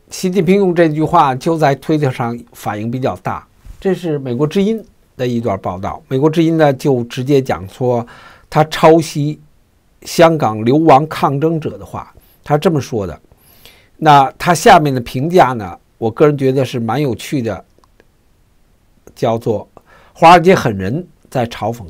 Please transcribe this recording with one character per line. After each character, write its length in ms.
习 200
近 140
平 140
用 180
这 140
句 120
话 320
就 240
在 180
推 220
特 140
上 260
反 280
应 120
比 80
较 160
大， 320
这 160
是 240
美 160
国 100
之 160
音 240
的 120
一 120
段 200
报 200
道。 280
美 100
国 120
之 140
音 140
呢， 160
就 320
直 180
接 180
讲 280
说 360
他 160
抄 340
袭 400
香 340
港 260
流 140
亡 300
抗 320
争 200
者 180
的 80
话， 280
他 140
这 120
么 100
说 280
的。 120
那 400
他 160
下 260
面 140
的 80
评 280
价 240
呢， 260
我 140
个 140
人 120
觉 140
得 140
是 140
蛮 220
有 140
趣 260
的， 240
叫 220
做 300
“华 180
尔 100
街 120
狠 240
人” 300
在 180
嘲 240
讽 180